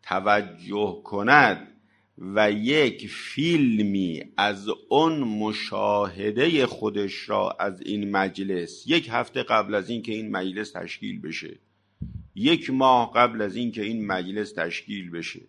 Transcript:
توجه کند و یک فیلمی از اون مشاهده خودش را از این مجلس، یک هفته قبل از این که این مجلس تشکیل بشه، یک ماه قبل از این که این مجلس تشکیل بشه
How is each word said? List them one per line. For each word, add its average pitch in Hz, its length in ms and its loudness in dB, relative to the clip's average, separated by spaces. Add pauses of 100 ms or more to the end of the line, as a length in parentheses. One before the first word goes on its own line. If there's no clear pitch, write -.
توجه 95 1000 0
کند 107 640 4 (500)
و 104 340 2
یک 120 560 2
فیلمی 107 1160 2 (140)
از 101 300 0 (220)
اون 156 300 4
مشاهده 107 1500 0
خودش 104 640 -4
را 101 300 0
از 92 220 -4
این 104 300 -4
مجلس، 95 760 -2
یک 151 240 0
هفته 120 320 -2
قبل 107 320 2
از 98 140 -2
این 117 120 -6
که 110 100 -8
این 110 200 -6
مجلس 101 400 -4
تشکیل 90 500 -10
بشه، 80 380 -10 (760)
یک 139 340 2
ماه 131 460 4
قبل 117 260 4
از 101 140 -4
این 120 160 -2
که 107 120 -6
این 110 220 -4
مجلس 98 480 -4
تشکیل 87 560 -6
بشه 85 400 -10